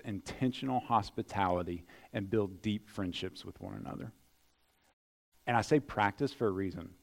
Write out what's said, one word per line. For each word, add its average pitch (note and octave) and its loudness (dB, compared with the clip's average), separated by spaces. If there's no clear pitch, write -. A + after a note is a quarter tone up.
intentional B2+ -2
hospitality F2+ 0
and G2+ -2
build G2 0
deep G#2+ 0
friendships F#2 -6
with F#2 -14
one F#2+ -8
another. - -8
And A#2+ 4
I A2 6
say D3 4
practice G#2 2
for A#2 2
a G2+ 6
reason. F#2 -2